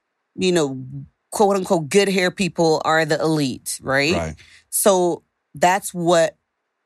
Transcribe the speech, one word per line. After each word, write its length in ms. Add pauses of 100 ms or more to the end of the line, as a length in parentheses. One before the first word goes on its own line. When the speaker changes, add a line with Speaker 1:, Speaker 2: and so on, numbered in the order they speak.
(360)
Speaker 1:
you 160
know, 320 (480)
quote-unquote 560
good 200
hair 220
people 540
are 200
the 160
elite, 600
right? 320
Speaker 2:
Right. 200 (340)
Speaker 1:
So 540 (320)
that's 400
what 420 (500)